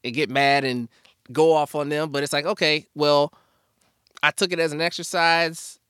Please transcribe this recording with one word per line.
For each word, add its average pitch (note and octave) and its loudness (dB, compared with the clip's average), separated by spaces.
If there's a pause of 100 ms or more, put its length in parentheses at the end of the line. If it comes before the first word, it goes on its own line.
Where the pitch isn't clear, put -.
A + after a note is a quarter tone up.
and B2 -8
get C3+ -4
mad C#3 2
and B2 -4 (420)
go D#3 4
off D3 0
on D3 -4
them. D3+ -2
But C#3+ -2
it's D3 -6
like, D3 -2
okay, D#3 0
well, D3 2 (880)
I D3 4
took F#3 -4
it E3+ -2
as D#3+ 0
an D3+ -6
exercise. E3 -2 (100)